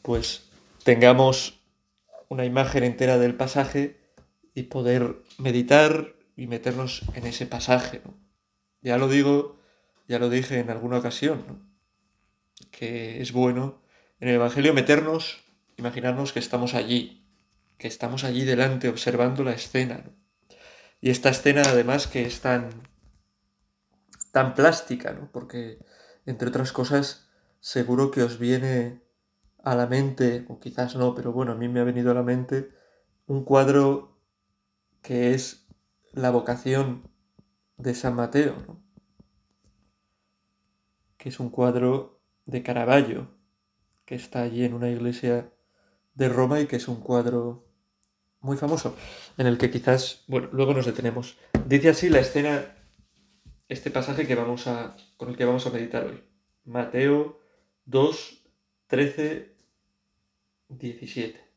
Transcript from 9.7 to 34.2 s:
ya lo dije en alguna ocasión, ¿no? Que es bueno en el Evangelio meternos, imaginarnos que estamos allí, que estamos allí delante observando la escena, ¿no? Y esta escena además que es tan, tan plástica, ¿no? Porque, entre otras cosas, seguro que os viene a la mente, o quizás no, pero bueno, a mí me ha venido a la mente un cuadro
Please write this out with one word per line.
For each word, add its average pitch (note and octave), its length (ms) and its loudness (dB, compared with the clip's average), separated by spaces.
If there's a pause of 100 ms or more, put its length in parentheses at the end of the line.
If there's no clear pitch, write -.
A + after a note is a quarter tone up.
ya A#2+ 100 -2
lo A#2+ 100 0
dije B2+ 300 -2
en A#2 120 -4
alguna A#2 280 -4
ocasión, C3+ 480 -4
¿no? - 260 -20 (1000)
Que A#2 500 -10
es A#2 120 -8
bueno B2+ 500 0 (380)
en B2+ 80 -4
el B2 80 4
Evangelio C3 360 2
meternos, D3+ 720 2 (340)
imaginarnos B2 560 -4
que - 60 -4
estamos B2 360 -4
allí, A#2 520 -2 (500)
que - 120 -10
estamos B2 340 -6
allí B2+ 220 -2
delante B2+ 440 0
observando B2 540 0
la B2+ 100 -2
escena, B2+ 520 -4
¿no? - 80 -20 (880)
Y B2+ 100 0
esta B2+ 200 4
escena C#3+ 320 4
además C3 440 4
que B2 180 -4
es A#2+ 160 -8
tan, B2 300 -2 (1600)
tan C3 240 0
plástica, - 580 2
¿no? - 200 -14
Porque, A#2+ 480 -12 (440)
entre B2 240 -4
otras B2 240 -2
cosas, C#3 580 -2 (280)
seguro B2 540 -2
que C3 100 0
os A#2 160 -2
viene B2 640 -2 (640)
a C3 100 0
la A#2+ 140 2
mente, B2+ 600 0
o A#2+ 120 -16
quizás B2 340 -6
no, B2 220 0
pero B2 160 -6
bueno, A#2+ 200 -2
a A2+ 40 -6
mí A#2+ 120 -4
me B2 120 0
ha A#2+ 40 2
venido B2 280 0
a - 20 4
la B2 80 0
mente B2+ 480 -2 (560)
un C3+ 180 -4
cuadro C#3 760 4 (840)